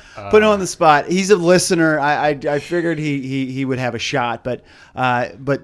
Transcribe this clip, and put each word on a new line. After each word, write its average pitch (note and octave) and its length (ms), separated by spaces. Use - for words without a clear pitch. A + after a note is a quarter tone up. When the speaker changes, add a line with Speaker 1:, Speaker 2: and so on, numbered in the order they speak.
Speaker 1:
Uh, G2+ 140
Speaker 2:
Put G#3+ 120
him G#3+ 60
on G#3 100
the F#3 80
spot. D3+ 400
He's F#3+ 240
a G#3 60
listener. E3+ 640
I, C#3+ 300
I, D3 80
I D3 40
figured E3 400
he, D3 220
he, C3 320
he C3+ 120
would C3 140
have B2+ 160
a A#2 40
shot, A#2+ 440
but, B2 220
uh, B2 320
but C3+ 260